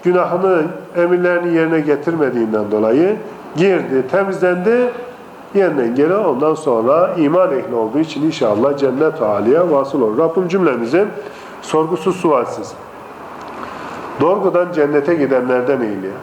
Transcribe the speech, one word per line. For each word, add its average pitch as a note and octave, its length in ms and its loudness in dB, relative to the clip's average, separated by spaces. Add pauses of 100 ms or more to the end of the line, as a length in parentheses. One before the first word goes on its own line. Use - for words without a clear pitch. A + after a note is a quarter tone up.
Günahını, F3+ 600 2 (320)
emirlerini F3 580 2
yerine D#3+ 260 2
getirmediğinden C3 920 0
dolayı A#2+ 440 2 (400)
girdi, C#3 560 0
temizlendi, F#3+ 800 0 (640)
yeniden D3 420 2
geri D#3 200 4
ondan D#3 400 2
sonra D3 600 2
iman E3 340 2
ehli B2 240 -4
olduğu A2+ 240 -2
için D#3 260 -2
inşallah C3 520 2
cennet-i C#3+ 460 0
aliye A2+ 480 2
vasıl C#3 300 0
olur. A2 160 0
Rabbim E3 300 2
cümlemizi D#3+ 580 2 (560)
sorgusuz E3+ 540 -2
sualsiz - 580 -2 (1500)
doğrudan F3+ 520 2
cennete D3 420 2
gidenlerden B2+ 680 2
eyle. G2 280 -4 (140)